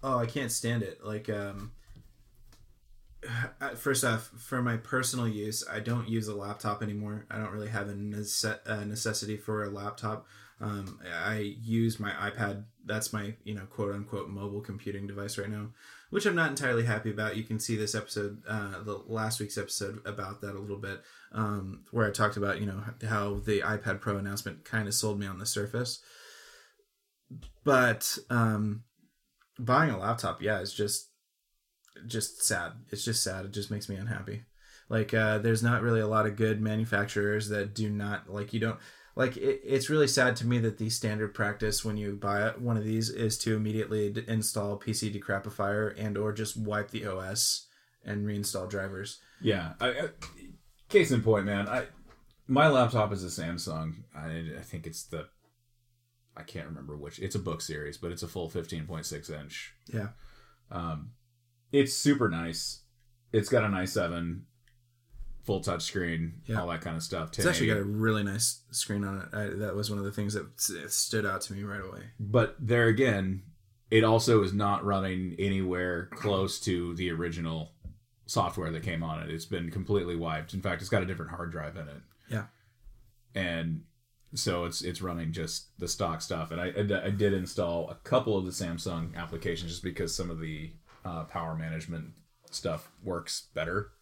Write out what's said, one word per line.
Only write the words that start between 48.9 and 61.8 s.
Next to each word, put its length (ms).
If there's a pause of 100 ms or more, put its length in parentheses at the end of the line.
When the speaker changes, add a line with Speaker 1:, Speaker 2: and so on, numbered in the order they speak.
Speaker 2:
Yeah. 400
I, 100
I, 180 (800)
case 240
in 100
point, 240
man, 220
I, 180 (640)
my 200
laptop 440
is 100
a 200
Samsung. 600 (120)
I, 420
I 40
think 240
it's 180
the, 220 (1080)
I 60
can't 240
remember 300
which. 220
It's 160
a 60
book 200
series, 380
but 140
it's 100
a 60
full 200
fifteen 380
point 200
six 220
inch. 460 (180)
Speaker 1:
Yeah. 160 (600)
Speaker 2:
Um, 420 (600)
it's 220